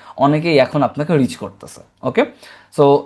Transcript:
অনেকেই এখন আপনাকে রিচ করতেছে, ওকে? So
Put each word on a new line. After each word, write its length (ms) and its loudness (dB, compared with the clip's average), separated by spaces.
অনেকেই 420 0
এখন 240 0
আপনাকে 340 -2
রিচ 200 -2
করতেছে, 440 -16
ওকে? 220 -2
So 300 4